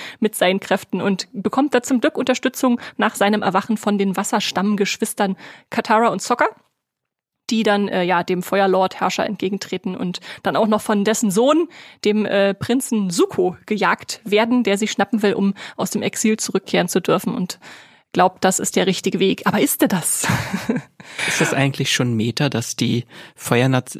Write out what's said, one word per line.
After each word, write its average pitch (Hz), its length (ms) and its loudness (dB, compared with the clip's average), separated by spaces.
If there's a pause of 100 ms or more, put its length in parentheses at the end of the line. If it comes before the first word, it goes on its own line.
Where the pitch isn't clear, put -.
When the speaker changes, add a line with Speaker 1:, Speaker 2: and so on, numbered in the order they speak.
(200)
Speaker 1:
mit 214 160 0
seinen 185 240 2
Kräften - 420 -2
und 196 300 0
bekommt 262 420 0
da 247 80 2
zum 254 180 0
Glück 294 160 0
Unterstützung 254 640 0 (160)
nach 214 200 0
seinem 202 260 2
Erwachen 196 340 0
von 208 220 -2
den 196 180 0
Wasserstammgeschwistern 202 1200 -2 (340)
Katara 233 400 2
und 185 120 -4
Sokka, 247 240 2 (1040)
die 220 140 2
dann, 202 240 2
äh, 185 160 0
ja, 175 180 2
dem 180 220 -2
Feuerlord-Herrscher 190 800 2
entgegentreten 190 720 -6
und 180 240 -6 (240)
dann - 100 0
auch 208 140 2
noch 214 140 2
von 208 200 0
dessen 208 300 2
Sohn, 285 360 4 (360)
dem, 214 220 2
äh, 196 280 2
Prinzen 220 560 -2
Zuko, 180 460 0 (100)
gejagt 190 560 -2
werden, 226 400 2
der 202 160 2
sie 214 80 -2
schnappen 202 360 0
will, 208 120 2
um 196 200 0 (220)
aus - 140 -4
dem - 120 -4
Exil 220 340 0
zurückkehren - 500 -2
zu 185 140 0
dürfen 175 340 0
und - 240 -6 (540)
glaubt, - 320 2
das 190 140 2
ist - 180 -4
der 185 100 2
richtige 185 340 -2
Weg. 190 260 0
Aber 202 140 2
ist - 220 0
er 277 60 4
das? - 380 -2 (480)
<laughs> - 540 -8
Speaker 2:
Ist - 120 -2
das - 140 0
eigentlich 139 380 0
schon 123 220 0
Meta, 117 340 0
dass 113 280 -4
die 120 280 0 (320)
Feuernat-, 127 640 0